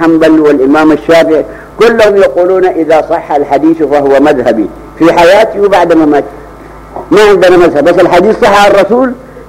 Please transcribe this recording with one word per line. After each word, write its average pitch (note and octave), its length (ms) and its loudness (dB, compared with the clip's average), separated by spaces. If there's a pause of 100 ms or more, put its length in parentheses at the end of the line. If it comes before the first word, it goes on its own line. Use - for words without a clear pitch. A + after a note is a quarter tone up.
حنبل D#3+ 380 2
والإمام D3 520 0
الشافعي D#3+ 540 0 (340)
كلهم A3 380 2
يقولون: F#3 480 0
"إذا D#3+ 440 -2
صح E3 220 -6
الحديث D3 520 -2
فهو C#3 360 0
مذهبي، B2 500 -2 (300)
في D#3+ 140 2
حياتي F#3+ 460 2
وبعد F#3 340 0
مماتي D3 340 0 (840)
ما G3+ 180 2
عندنا F3+ 280 2
مذهب، D3+ 260 0
بس F3 160 0
الحديث F3+ 420 0
صح G3+ 240 2
عن G3+ 60 2
الرسول، A#3+ 420 0 (360)